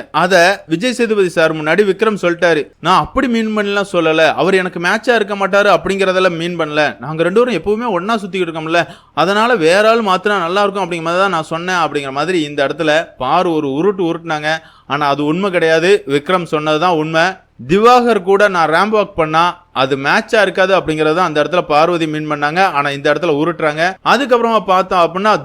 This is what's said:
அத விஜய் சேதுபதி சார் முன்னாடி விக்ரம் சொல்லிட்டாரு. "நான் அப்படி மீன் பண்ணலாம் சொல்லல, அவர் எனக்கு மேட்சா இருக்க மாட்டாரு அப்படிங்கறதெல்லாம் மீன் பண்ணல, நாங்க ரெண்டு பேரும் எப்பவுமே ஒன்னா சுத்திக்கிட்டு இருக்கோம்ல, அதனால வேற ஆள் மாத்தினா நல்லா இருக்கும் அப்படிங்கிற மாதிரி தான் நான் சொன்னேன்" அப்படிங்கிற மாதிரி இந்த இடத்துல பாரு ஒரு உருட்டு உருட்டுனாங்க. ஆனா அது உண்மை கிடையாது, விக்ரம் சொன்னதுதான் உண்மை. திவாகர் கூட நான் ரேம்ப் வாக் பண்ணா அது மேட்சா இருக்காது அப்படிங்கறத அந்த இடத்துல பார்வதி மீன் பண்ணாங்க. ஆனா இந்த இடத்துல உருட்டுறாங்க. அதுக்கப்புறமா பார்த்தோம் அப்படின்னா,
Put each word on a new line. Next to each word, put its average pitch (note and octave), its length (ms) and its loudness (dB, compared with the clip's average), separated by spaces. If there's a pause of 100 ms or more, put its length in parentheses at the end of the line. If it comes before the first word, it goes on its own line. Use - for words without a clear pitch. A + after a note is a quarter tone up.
(120)
அத F#3 560 2
விஜய் F#3+ 260 -2
சேதுபதி G#3+ 360 0
சார் D#3+ 260 0
முன்னாடி D#3+ 280 2
விக்ரம் G3+ 380 0
சொல்லிட்டாரு. E3+ 400 0 (200)
"நான் E3+ 180 2
அப்படி C4 280 -2
மீன் A3+ 260 -2
பண்ணலாம் G3+ 380 -2
சொல்லல, D#3+ 300 2 (120)
அவர் F3 280 0
எனக்கு F3+ 180 -6
மேட்சா G#3 360 0
இருக்க G#3 200 -2
மாட்டாரு G3 400 2
அப்படிங்கறதெல்லாம் F#3 680 0
மீன் F3 180 -6
பண்ணல, D3+ 220 -2 (180)
நாங்க D#3 240 -4
ரெண்டு F#3 180 2
பேரும் A#3+ 180 0
எப்பவுமே G#3+ 320 -4
ஒன்னா F#3+ 240 -2
சுத்திக்கிட்டு F#3 340 -4
இருக்கோம்ல, D#3+ 320 -2 (320)
அதனால G#3 420 2
வேற F3 340 4
ஆள் A#3 140 2
மாத்தினா G3 340 0
நல்லா F#3 260 0
இருக்கும் G3 220 -2
அப்படிங்கிற E3 240 -6
மாதிரி F3+ 140 2
தான் G3 140 0
நான் D#3 160 -6
சொன்னேன்" F3 320 -2
அப்படிங்கிற C#3 260 -4
மாதிரி D#3+ 300 -2
இந்த D3 260 -6
இடத்துல D3+ 260 0 (240)
பாரு E3 360 0
ஒரு D3+ 160 -2
உருட்டு F3 280 0
உருட்டுனாங்க. E3 520 -4 (380)
ஆனா D3 200 -2
அது C#3+ 180 0
உண்மை F3 260 -2
கிடையாது, E3 380 2 (180)
விக்ரம் D3 360 0
சொன்னதுதான் D#3 580 0
உண்மை. D#3+ 220 0 (440)
திவாகர் A#3 540 4
கூட G3 260 4
நான் E3+ 220 0
ரேம்ப் G3 260 0
வாக் G3+ 240 -2
பண்ணா D#3+ 240 0 (300)
அது C3+ 240 0
மேட்சா G3+ 440 0
இருக்காது F#3+ 340 0
அப்படிங்கறத D#3 520 0
அந்த D3+ 160 -2
இடத்துல D#3+ 180 -2
பார்வதி D#3+ 460 2
மீன் D3+ 240 -6
பண்ணாங்க. D3 280 -2 (120)
ஆனா C#3+ 180 -2
இந்த C#3 240 -4
இடத்துல D3+ 220 -2
உருட்டுறாங்க. D#3 480 -2 (220)
அதுக்கப்புறமா A#3 600 2
பார்த்தோம் F#3 380 2
அப்படின்னா, F#3 300 0 (120)